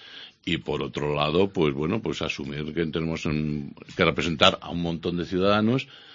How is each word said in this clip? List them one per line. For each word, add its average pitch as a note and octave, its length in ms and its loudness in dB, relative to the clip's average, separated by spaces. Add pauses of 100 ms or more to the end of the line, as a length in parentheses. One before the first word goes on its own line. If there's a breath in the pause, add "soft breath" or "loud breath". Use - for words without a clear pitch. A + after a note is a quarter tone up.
(440 loud breath)
Y E2 140 -2
por C#2+ 240 -4
otro D2 320 -4
lado, D2+ 380 2
pues D2+ 220 2
bueno, D2+ 260 0
pues - 220 -4
asumir D2 500 -6
que E2 140 0
tenemos D#2+ 400 -2
en, D2+ 480 -2 (220)
que F#2 80 4
representar E2 560 4
a D2+ 100 -10
un F2 100 -4
montón E2+ 360 -2
de E2+ 100 -2
ciudadanos. G#2 640 2 (260 loud breath)